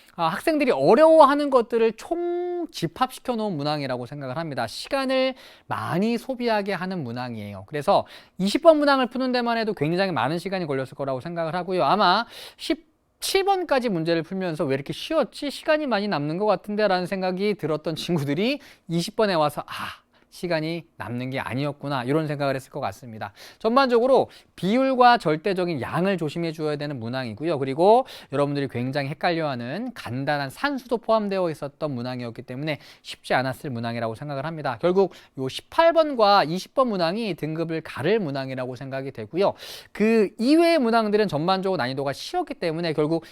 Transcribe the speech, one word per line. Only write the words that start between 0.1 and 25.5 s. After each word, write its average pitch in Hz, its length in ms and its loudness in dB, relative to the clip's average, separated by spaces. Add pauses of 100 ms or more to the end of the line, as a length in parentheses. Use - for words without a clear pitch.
아, 165 120 0
학생들이 285 440 0
어려워하는 285 760 8
것들을 226 440 2
총 349 760 -4
집합시켜 - 680 -4
놓은 214 220 -4
문항이라고 139 480 -4
생각을 131 320 -10
합니다. 127 300 -4
시간을 262 680 -2 (320)
많이 156 520 -2
소비하게 226 560 -2
하는 180 300 -6
문항이에요. 117 640 -10
그래서 147 400 2 (320)
이십 202 240 0
번 320 160 8
문항을 277 300 2
푸는 254 240 -4
데만 240 260 -2
해도 220 160 -2
굉장히 175 380 0
많은 139 260 0
시간이 185 300 -6
걸렸을 135 280 -4
거라고 135 260 -6
생각을 165 340 -6
하고요. 180 280 -2
아마 190 420 4 (320)
십칠 - 880 -4
번까지 294 440 0
문제를 165 320 0
풀면서 180 440 -4
'왜 135 100 0
이렇게 143 180 -6
쉬웠지? - 560 -4
시간이 302 380 -2
많이 208 200 -2
남는 151 300 -2
것 208 80 -2
같은데?'라는 196 640 0
생각이 185 480 -2
들었던 156 400 -4
친구들이 170 640 0 (300)
이십 170 260 -2
번에 208 180 2
와서 151 320 0
'아, - 360 -12 (280)
시간이 165 560 -4 (100)
남는 123 360 -8
게 131 80 -4
아니었구나.' 139 640 -4
이런 151 240 0
생각을 143 280 -2
했을 - 160 -10
것 147 80 -10
같습니다. 110 540 -8 (260)
전반적으로 240 720 4 (260)
비율과 247 640 4
절대적인 175 640 -2